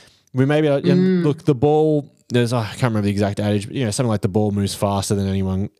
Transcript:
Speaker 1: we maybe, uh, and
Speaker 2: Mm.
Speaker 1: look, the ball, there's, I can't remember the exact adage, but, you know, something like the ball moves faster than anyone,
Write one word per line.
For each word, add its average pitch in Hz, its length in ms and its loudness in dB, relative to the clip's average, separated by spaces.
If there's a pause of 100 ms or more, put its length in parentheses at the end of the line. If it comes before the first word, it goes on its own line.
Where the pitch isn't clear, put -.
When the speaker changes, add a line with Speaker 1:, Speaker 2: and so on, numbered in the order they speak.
(320)
Speaker 1:
we 131 140 2
maybe, 151 220 2
uh, 143 100 2
and - 80 -6
Speaker 2:
Mm. 180 380 2
Speaker 1:
look, 151 200 0
the 147 100 4
ball, 151 560 2 (180)
there's, 120 240 0
I 117 180 -2
can't - 120 -8
remember 110 200 0
the 101 80 0
exact 101 280 -2
adage, 104 300 -2
but, - 80 -10
you 135 80 -2
know, 107 80 -2
something 123 180 -2
like 104 100 -2
the 107 80 -2
ball 107 220 0
moves 101 240 -2
faster 101 400 -2
than 98 140 -2
anyone, 95 520 -2